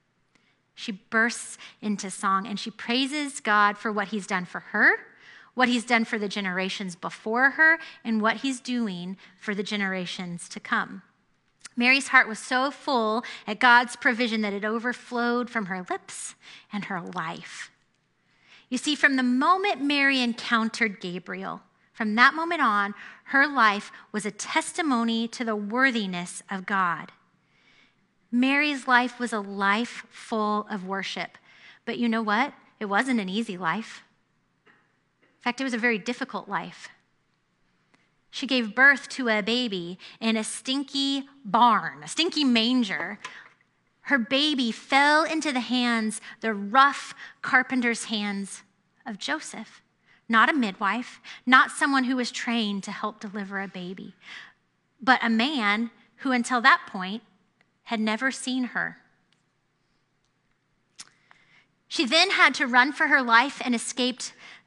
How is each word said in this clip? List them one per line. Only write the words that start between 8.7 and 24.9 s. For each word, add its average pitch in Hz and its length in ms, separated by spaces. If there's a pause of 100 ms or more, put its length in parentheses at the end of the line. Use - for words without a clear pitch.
for 208 160
the 208 80
generations 185 840
to - 100
come. 196 440 (760)
Mary's 262 300
heart 254 220
was 214 100
so 262 320
full 233 540 (200)
at 208 140
God's 247 380
provision 226 420
that 208 140
it 202 100
overflowed 240 840
from 220 160
her 180 240
lips - 460 (360)
and 196 140
her 180 160
life. 175 680 (1000)
You 247 80
see, 294 180
from 277 220
the 254 60
moment 311 580
Mary 277 400
encountered 226 800
Gabriel, 180 640 (280)
from 214 240
that 254 180
moment 330 280
on, 202 320 (320)
her 277 200
life 220 460 (220)
was 208 120
a 202 60
testimony 233 960